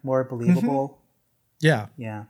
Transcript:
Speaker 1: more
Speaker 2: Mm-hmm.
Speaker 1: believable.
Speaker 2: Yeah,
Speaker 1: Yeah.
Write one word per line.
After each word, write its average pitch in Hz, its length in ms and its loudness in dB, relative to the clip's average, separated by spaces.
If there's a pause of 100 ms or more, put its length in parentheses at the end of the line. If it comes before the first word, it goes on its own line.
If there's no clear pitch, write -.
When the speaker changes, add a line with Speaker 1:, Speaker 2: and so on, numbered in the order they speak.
Speaker 1:
more 131 240 0
Speaker 2:
Mm-hmm. 131 100 -8
Speaker 1:
believable. 139 640 0 (600)
Speaker 2:
Yeah, 127 280 2 (100)
Speaker 1:
Yeah. 107 320 -10